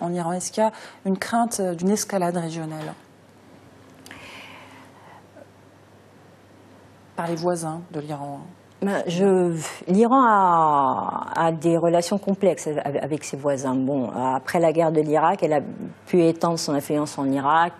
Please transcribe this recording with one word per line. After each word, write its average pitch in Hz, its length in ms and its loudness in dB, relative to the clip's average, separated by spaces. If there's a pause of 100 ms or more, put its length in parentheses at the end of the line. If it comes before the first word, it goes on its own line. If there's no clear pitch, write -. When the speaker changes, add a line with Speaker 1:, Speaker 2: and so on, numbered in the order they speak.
Speaker 1:
en 175 100 -2
Iran ? 170 200 -2
Est-ce 180 200 -6
qu'il 220 100 0
y 220 40 6
a 214 60 0 (340)
une 190 100 2
crainte, 233 420 -2
euh, 185 160 -2
d'une 175 140 -2
escalade 190 480 0
régionale ? 160 560 -8 (4000)
Par 170 120 -4
les 170 80 -2
voisins 165 440 -4 (120)
de 156 80 -8
l'Iran, 143 420 -10
hein. 170 40 -18 (360)
Speaker 2:
Ben, 196 240 0
je, 175 540 2 (280)
l'Iran 233 380 4
a, 156 1080 4
a 165 160 2
des 165 240 2
relations 170 400 2
complexes 196 500 0
avec, 147 380 -4
avec 147 200 -4
ses - 120 -8
voisins. 135 380 -2
Bon, 131 340 0
après 127 500 -2
la 165 140 4
guerre 160 180 2
de 156 120 4
l'Irak, 156 400 2
elle 156 100 0
a 147 80 2 (460)
pu 175 180 4
étendre 165 340 0
son 160 140 -4
influence 147 460 -2
en 139 120 -2
Irak, 151 500 2